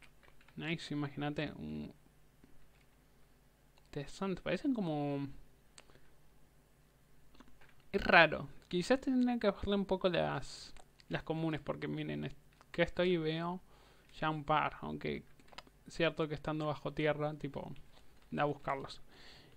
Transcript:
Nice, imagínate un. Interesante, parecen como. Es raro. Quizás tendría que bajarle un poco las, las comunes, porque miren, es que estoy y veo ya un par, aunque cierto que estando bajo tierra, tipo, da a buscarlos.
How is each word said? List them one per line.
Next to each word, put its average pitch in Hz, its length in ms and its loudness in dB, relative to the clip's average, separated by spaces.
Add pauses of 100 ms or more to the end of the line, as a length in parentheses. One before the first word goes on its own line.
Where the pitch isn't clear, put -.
(560)
Nice, 156 380 -4
imagínate 147 580 -2
un. - 400 -8 (1900)
Interesante, - 540 -4
parecen 262 320 0
como. 147 560 0 (2750)
Es 202 100 0
raro. 160 460 8 (200)
Quizás 208 320 4
tendría 247 380 2
que 208 120 4
bajarle 202 260 0
un 196 80 2
poco 190 240 2
las, 156 680 0 (340)
las 165 140 -2
comunes, 160 380 0
porque 147 260 -4
miren, 151 380 -4
es 151 100 -6 (380)
que 175 100 4
estoy 180 300 4
y 175 40 6
veo 165 440 0 (580)
ya 156 120 2
un 156 120 -2
par, 143 380 4
aunque 151 420 -4 (640)
cierto 160 400 2
que 151 80 -4
estando 156 320 -2
bajo 147 260 -2
tierra, 151 420 2
tipo, 143 380 -6 (600)
da 151 100 2
a 147 40 6
buscarlos. 139 540 -2 (560)